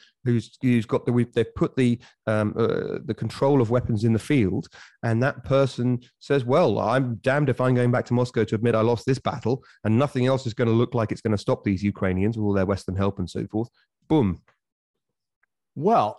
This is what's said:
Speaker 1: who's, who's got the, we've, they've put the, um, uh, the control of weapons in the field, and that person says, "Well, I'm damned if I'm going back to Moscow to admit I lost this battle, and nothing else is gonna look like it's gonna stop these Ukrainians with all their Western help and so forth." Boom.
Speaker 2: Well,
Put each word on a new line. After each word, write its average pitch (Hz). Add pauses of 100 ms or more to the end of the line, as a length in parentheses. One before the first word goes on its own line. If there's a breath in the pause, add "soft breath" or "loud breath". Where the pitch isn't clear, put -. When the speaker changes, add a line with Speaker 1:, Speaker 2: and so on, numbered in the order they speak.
(240 soft breath)
Speaker 1:
who's, 120
who's 120
got 131
the, 127
we've, 120
they've 113
put -
the, 120 (260 loud breath)
um, 107
uh, -
the 110
control 139
of 110
weapons 120
in 117
the 107
field, 113 (360 loud breath)
and 113
that 131
person 123 (200 loud breath)
says, 139
"Well, 127
I'm 120
damned 139
if 123
I'm 127
going 123
back 120
to 120
Moscow 120
to 110
admit 113
I 110
lost 117
this 135
battle, 117 (200 soft breath)
and 110
nothing 135
else 131
is 107
gonna 117
look 120
like 110
it's -
gonna 107
stop -
these 95
Ukrainians 101
with 107
all 101
their 98
Western 95
help 98
and 87
so 113
forth." 110 (380)
Boom. 123 (1300)
Speaker 2:
Well, 139